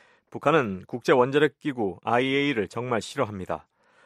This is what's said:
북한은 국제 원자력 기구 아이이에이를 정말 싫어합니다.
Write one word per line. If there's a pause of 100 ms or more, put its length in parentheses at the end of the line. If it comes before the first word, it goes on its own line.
(280)
북한은
국제
원자력
기구
아이이에이를
정말
싫어합니다. (400)